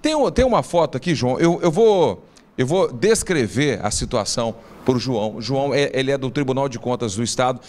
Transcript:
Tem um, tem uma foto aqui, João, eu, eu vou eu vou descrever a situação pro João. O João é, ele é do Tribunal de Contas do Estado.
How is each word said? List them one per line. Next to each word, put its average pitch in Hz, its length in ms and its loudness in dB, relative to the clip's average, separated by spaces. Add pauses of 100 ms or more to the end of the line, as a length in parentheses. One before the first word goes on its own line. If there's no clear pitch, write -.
Tem 311 140 0
um, 262 160 2
tem 233 140 2
uma 220 180 2
foto 165 340 0
aqui, 165 160 -2
João, 123 280 0
eu, 170 200 4
eu 165 120 2
vou 180 520 4 (340)
eu 127 80 2
vou 175 260 0
descrever 131 920 0
a 104 60 0
situação 117 640 -4 (320)
pro 131 140 4
João. 110 380 -2
O - 40 -12
João 135 320 -2
é, 143 220 0
ele 131 160 0
é 139 80 0
do 131 100 -4
Tribunal 135 400 -2
de 120 80 -8
Contas 117 380 -4
do 113 80 -4
Estado. 127 460 0